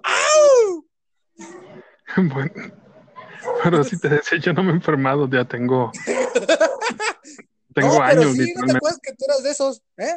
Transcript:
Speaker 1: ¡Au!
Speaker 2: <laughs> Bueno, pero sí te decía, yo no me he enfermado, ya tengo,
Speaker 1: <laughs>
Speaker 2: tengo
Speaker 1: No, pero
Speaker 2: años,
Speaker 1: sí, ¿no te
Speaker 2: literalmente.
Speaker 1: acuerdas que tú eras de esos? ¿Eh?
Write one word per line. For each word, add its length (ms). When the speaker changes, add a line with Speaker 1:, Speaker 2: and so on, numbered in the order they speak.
Speaker 1:
¡Au! 840
Speaker 2:
<laughs> 800
Bueno, 360
pero 200
sí 140
te 100
decía, 300
yo 140
no 100
me 80
he 40
enfermado, 540
ya 180
tengo, 520
Speaker 1:
<laughs> 1800
Speaker 2:
tengo 140
Speaker 1:
No, 60
pero 140
Speaker 2:
años, 120
Speaker 1:
sí, 60
¿no 60
te 0
Speaker 2:
literalmente. 320
Speaker 1:
acuerdas 260
que 120
tú 100
eras 180
de 80
esos? 320
¿Eh? 200